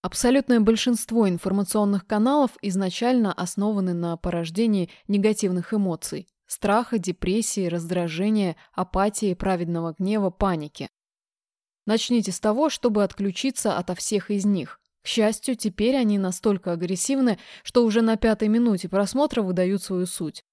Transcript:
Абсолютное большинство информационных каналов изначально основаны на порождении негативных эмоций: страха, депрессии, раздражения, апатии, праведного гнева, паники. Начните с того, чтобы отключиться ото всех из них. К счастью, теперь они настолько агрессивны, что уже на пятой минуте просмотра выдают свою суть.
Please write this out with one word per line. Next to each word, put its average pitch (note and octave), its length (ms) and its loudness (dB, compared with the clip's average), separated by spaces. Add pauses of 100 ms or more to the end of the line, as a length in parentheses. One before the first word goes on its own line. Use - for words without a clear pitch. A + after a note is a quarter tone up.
Абсолютное B3 600 2
большинство A3+ 640 2
информационных G3 800 0
каналов B3 440 2 (100)
изначально G3 720 0
основаны G3 600 -2
на E3+ 220 -2
порождении F3 760 0 (200)
негативных G3+ 640 0
эмоций: F#3 560 -4 (180)
страха, A3 520 0
депрессии, F#3 680 -2
раздражения, F3 880 -2 (160)
апатии, F#3+ 640 -2
праведного E3+ 680 -2
гнева, G3 300 0
паники. E3 580 -2 (1000)
Начните A3 460 0
с - 80 -4
того, A#3+ 300 2
чтобы G#3+ 340 0
отключиться G3 760 -2
ото F3+ 160 -4
всех G3+ 380 -4
из G3 140 0
них. F#3+ 340 0 (240)
К - 40 -12
счастью, A3+ 500 0
теперь A3 400 0
они G#3+ 200 2
настолько F#3+ 540 0
агрессивны, F#3+ 680 0 (260)
что B3 200 2
уже A3+ 180 2
на A3 140 4
пятой A3 320 0
минуте G#3+ 400 2
просмотра A3+ 540 0
выдают F#3 420 0
свою F3+ 220 -2
суть. - 480 -8